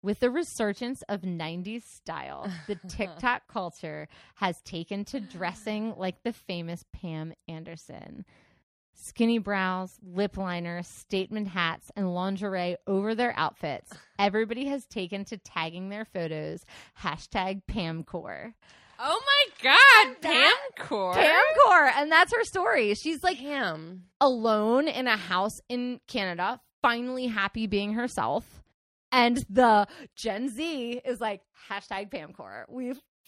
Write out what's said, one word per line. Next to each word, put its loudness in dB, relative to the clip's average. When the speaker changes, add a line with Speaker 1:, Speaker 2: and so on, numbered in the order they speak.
Speaker 1:
With -4
the 2
resurgence -4
of -6
nineties -8
style, -10
the -6
Speaker 2:
<laughs> -14
Speaker 1:
TikTok -4
culture -10
has -4
taken -8
to -8
dressing -8
like -8
the -6
famous -10
Pam -10
Anderson. -16
Skinny 0
brows, -2
lip -4
liner, -6
statement -6
hats, -4
and -2
lingerie -4
over 0
their -2
outfits. -6
Everybody 0
has -6
taken -8
to -12
tagging -8
their -10
photos, -8
hashtag -6
Pamcore. -8
Speaker 2:
Oh -2
my 6
God, 10
Speaker 1:
That 4
Speaker 2:
Pamcore? -2
Speaker 1:
Pamcore, 6
and 0
that's 6
her 0
story. 0
She's, -6
like, 0
Speaker 2:
Pam. -6
Speaker 1:
alone 4
in -4
a 2
house -4
in -6
Canada, -4
finally 0
happy -2
being -2
herself. -4
And 4
the 6
Gen -4
Z -6
is -6
like, -6
"Hashtag -8
Pamcore." -14
We -8